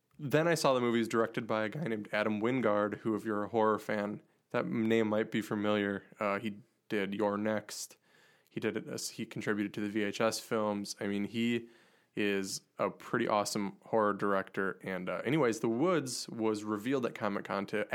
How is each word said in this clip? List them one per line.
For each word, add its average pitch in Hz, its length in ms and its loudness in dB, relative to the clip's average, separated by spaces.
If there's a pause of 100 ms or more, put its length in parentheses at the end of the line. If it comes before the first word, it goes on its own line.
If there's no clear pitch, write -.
(180)
then 147 300 2
I 165 60 4
saw 143 180 6
the 123 80 2
movie's 117 260 4
directed 113 400 0
by 110 160 0
a 107 60 -2
guy 147 160 -6
named 107 260 -4
Adam 107 300 2
Wingard, 107 580 2
who, 110 160 0
if 98 80 -4
you're 104 220 -2
a - 20 -4
horror 107 320 4
fan, 104 400 -4 (320)
that 123 160 -2
name 113 400 4
might 110 240 0
be 113 100 0
familiar. 104 640 0 (160)
Uh, 101 180 0
he 101 180 -6 (340)
did 101 260 0
You're 101 220 2
Next. 107 580 -4 (540)
He - 100 -10
did 107 160 0
it, - 380 -6
he 131 120 -8
contributed 104 500 -2
to - 40 -6
the 104 80 -2
V 104 160 0
H 101 160 -2
S 110 180 2
films. 107 600 -2
I 104 80 -4
mean, 101 160 -2
he 117 440 0 (500)
is 98 420 0 (200)
a 104 100 0
pretty - 400 -2
awesome 104 440 0 (120)
horror 104 260 4
director. 98 720 0
And, 92 260 -6
uh, 92 140 -4
anyways, 120 380 2
The 120 80 2
Woods 135 580 0
was 107 380 -2
revealed 113 400 0
at 107 100 -4
Comic-Con 101 520 -2
to 107 280 -2